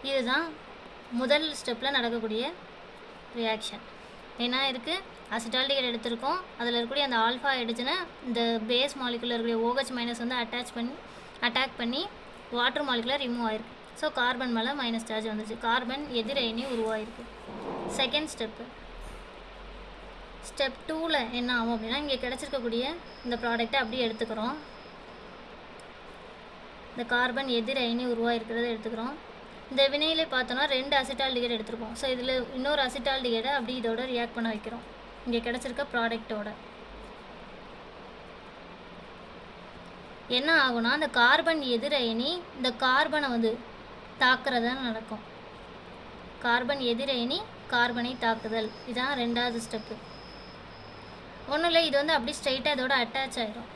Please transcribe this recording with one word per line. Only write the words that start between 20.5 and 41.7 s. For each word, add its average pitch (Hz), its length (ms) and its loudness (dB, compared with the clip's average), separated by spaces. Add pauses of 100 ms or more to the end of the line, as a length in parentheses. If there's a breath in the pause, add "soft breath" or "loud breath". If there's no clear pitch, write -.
டூல 311 440 2
என்ன 247 260 2
ஆகும் 233 180 2
அப்படின்னா, 226 200 -2
இங்க 294 180 0
கிடைச்சிருக்கக்கூடிய 254 840 -2 (280)
இந்த 240 120 0
ப்ராடக்டை 233 400 2
அப்படியே 247 320 2
எடுத்துக்கிறோம். 220 480 0 (2250)
இந்த 240 160 -6
கார்பன் 247 400 2
எதிர் 240 300 2
அயனி 240 280 2
உருவாயிருக்கிறத 233 720 2
எடுத்துக்கிறோம். 226 360 -4 (560)
இந்த 277 200 8
வினையிலே 311 420 4
பார்த்தோம்னா 254 340 2
ரெண்டு 277 320 4
அசிட்டால்டிகைடு 254 640 2
எடுத்திருப்போம். 226 340 -6
So 269 180 0
இதுல 254 420 0
இன்னொரு 277 280 2
அசிட்டால்டிகைடை 254 640 2
அப்படி 254 340 0
இதோட 240 420 0
ரியாக்ட் 233 120 -2
பண்ண 226 160 0
வைக்கிறோம். 220 340 -6 (420)
இங்க 233 260 0
கிடைச்சிருக்க 247 420 -2
ப்ராடக்டோட 226 580 0 (3750)
என்ன 277 420 6
ஆகும்னா, 233 140 2
அந்த 285 240 4
கார்பன் 302 540 8
எதிர் 254 320 2